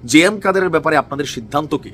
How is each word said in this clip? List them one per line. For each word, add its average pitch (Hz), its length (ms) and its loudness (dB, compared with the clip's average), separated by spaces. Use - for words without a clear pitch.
জে 135 160 6
এম 202 200 2
কাদেরের 185 280 0
ব্যাপারে 156 280 0
আপনাদের 139 280 -2
সিদ্ধান্ত 135 500 -6
কি? - 200 -8